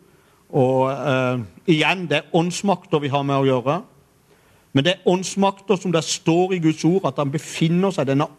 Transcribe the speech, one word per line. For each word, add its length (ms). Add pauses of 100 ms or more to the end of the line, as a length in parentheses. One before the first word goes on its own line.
(540)
og, 380
eh, 480 (280)
igjen, 420
det 80
er 160
åndsmakter 680
vi 100
har 160
med 100
å 100
gjøre, 340 (960)
men 120
det 80
er 160
åndsmakter 720
som 120
det 100
står 500
i 80
Guds 240
ord 240
at 80
han 140
befinner 600
seg, 140
denne 200 (120)